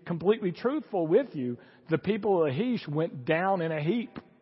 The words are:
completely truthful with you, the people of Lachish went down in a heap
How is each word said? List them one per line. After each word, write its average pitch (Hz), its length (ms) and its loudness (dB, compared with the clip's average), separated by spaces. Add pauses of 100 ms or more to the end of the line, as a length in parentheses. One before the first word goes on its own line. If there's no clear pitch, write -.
completely 180 460 0
truthful 233 540 -2
with 202 300 2
you, 123 220 -4 (320)
the 160 100 2
people 202 440 2
of 151 60 2
Lachish 214 380 -2
went 151 380 -4
down 180 360 2
in 165 100 -2
a 156 100 -2
heap 208 380 -2 (220)